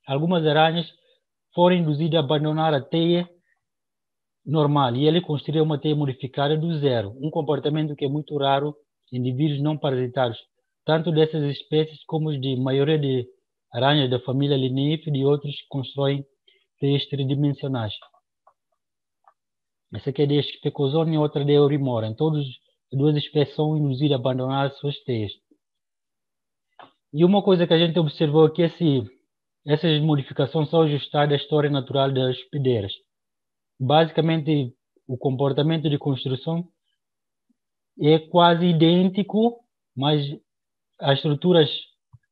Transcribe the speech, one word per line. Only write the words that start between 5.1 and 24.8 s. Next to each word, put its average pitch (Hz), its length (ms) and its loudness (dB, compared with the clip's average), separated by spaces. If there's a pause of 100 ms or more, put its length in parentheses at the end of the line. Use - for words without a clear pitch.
construiu 151 420 -2
uma 156 160 0
teia 151 160 -2
modificada 143 640 -2
do 160 220 -4
zero, 120 420 -2
um 156 100 -6
comportamento 151 640 -2
que 147 100 -6
é 143 40 0
muito 151 280 -6
raro 139 380 0 (380)
em 127 60 -6
indivíduos 139 440 -2
não 151 160 -2
parasitados, 127 600 -2 (460)
tanto 160 280 0
dessas 156 320 2
espécies 151 600 -4
como 156 260 -4
os 143 100 -6
de 135 160 -4
maioria 139 420 0
de 131 300 -2 (440)
aranhas 135 380 2
da 123 100 0
família 139 360 -2
Liniae 135 500 -2
e 156 40 -4
de 135 140 -2
outros 147 300 -2
que - 140 -20
constroem 139 560 -4 (560)
teias 139 260 -2
tridimensionais. 135 880 -4 (2000)
Essa 110 160 -8
aqui 139 120 -2
é 147 40 2
de 143 160 2
Specozone 151 720 -2
e 156 40 0
outra 151 260 -2
de 143 80 2
Eurimora. 139 560 2
Em 110 60 -6
todas 151 300 -2 (480)
as 131 60 -4
duas 151 180 2
espécies 147 380 -2
são 156 220 -2
induzidas 143 400 0
a 127 40 -4
abandonar 131 460 -2
as 139 120 -8
suas 143 260 -6